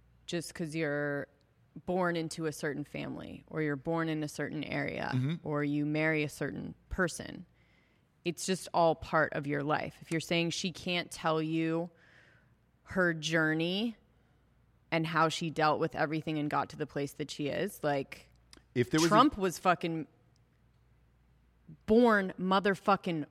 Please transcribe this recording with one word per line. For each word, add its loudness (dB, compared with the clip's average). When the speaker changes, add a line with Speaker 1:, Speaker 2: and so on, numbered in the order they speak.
Speaker 1:
just -6
'cause -6
you're -2
born 0
into -4
a -2
certain -4
family -10
or -4
you're 0
born -2
in -2
a -6
certain -6
area -4
Speaker 2:
Mm-hmm. 0
Speaker 1:
or -2
you 0
marry 0
a -4
certain -6
person, -4
it's -4
just -2
all 6
part 2
of -4
your -2
life. -2
If -20
you're -2
saying 0
she -4
can't -6
tell 0
you 0
her 2
journey 0
and 2
how 4
she -2
dealt 2
with -2
everything -2
and -2
got -2
to -16
the -6
place -6
that -8
she -6
is, -2
like, -4
Speaker 2:
If 2
there 2
was 4
a 4
Speaker 1:
Trump 6
was -2
fucking 0
born 6
motherfucking 2